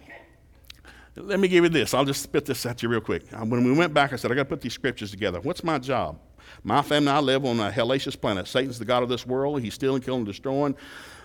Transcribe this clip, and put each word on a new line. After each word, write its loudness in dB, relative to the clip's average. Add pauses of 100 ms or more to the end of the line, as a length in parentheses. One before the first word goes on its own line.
(1160)
let -2
me 6
give 6
you 4
this. 2
I'll 4
just -2
spit -2
this -4
at -6
you 0
real 2
quick. -2 (100)
Uh, -14
when 2
we 4
went 4
back, 4
I -4
said, -2
"I 0
gotta 0
put -6
these -8
scriptures -4
together. -2
What's -6
my 0
job? -2 (440)
My 4
family 2
and 4
I 4
live 2
on 2
a 0
hellacious -2
planet. 0
Satan's -2
the -8
god 2
of -2
this -4
world. -2
He's -4
stealing, -2
killing, -2
destroying. -2 (500)